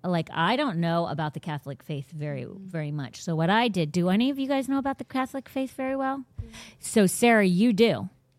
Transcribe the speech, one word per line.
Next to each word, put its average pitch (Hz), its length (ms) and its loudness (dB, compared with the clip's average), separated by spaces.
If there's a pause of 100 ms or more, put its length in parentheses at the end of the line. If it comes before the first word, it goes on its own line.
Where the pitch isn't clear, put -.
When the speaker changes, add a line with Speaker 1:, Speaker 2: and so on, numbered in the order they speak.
Speaker 1:
like, 170 280 -2
"I 175 240 2
don't 262 220 -2
know 170 280 0
about 151 260 -4
the 156 80 -10
Catholic 143 420 -10
faith 139 280 -10
very, 147 340 -6
Speaker 2:
Mm-hmm. - 240 -14
Speaker 1:
very 156 240 -6
much." 143 300 -8
So 170 120 -4
what 160 140 2
I 226 200 2
did, 170 240 -2
do 180 180 2
any 226 180 2
of 277 100 -2
you 269 100 -4
guys 269 200 0
know 277 100 0
about 269 200 -4
the 262 60 -10
Catholic 262 440 -6
faith 262 260 -4
very 262 220 -4
well? 269 220 -4 (200)
Speaker 2:
Mm-hmm. - 120 -10 (300)
Speaker 1:
So 208 260 4
Sarah, 220 400 6
you 190 260 4
do. 180 380 2 (280)